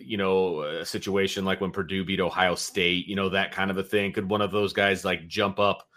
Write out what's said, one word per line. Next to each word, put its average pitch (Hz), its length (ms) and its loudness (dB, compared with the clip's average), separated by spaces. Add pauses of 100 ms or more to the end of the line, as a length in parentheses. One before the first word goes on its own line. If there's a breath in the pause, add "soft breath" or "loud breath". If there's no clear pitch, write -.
you 113 140 -6
know, 95 440 2
a 80 240 -6
situation 98 600 0
like 95 160 0
when 92 100 -2
Purdue 95 340 -4
beat 92 140 -2
Ohio 90 360 2
State, 90 520 0
you 98 80 -6
know, 98 140 0
that 95 220 0
kind 98 200 -2
of 92 60 -2
a 95 60 0
thing? 101 300 0
Could 98 160 -2
one 104 120 2
of 101 100 0
those 101 220 0
guys, 98 300 2
like, 87 240 -2
jump 98 320 0
up, 101 380 2